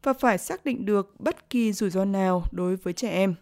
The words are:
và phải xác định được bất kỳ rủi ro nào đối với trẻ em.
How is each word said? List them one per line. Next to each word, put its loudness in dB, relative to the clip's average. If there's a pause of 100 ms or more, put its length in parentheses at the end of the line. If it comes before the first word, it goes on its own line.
và 2
phải 2
xác -8
định -4
được 0
bất -4
kỳ 2
rủi 0
ro 0
nào 2 (100)
đối -2
với -6
trẻ -4
em. 2